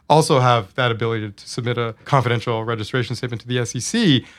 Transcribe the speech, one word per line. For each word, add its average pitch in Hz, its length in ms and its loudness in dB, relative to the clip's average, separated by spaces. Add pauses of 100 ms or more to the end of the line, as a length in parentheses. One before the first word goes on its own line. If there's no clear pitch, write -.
also 156 300 4
have 120 340 2
that 127 160 0
ability 113 380 -4
to, 101 40 -12
to - 160 -20
submit 120 300 -4
a 117 160 -4 (120)
confidential 117 580 0
registration 113 520 -4
statement 117 260 -8
to - 60 -20
the 123 120 -2
S 117 160 -4
E 127 40 -6
C. 180 460 2 (140)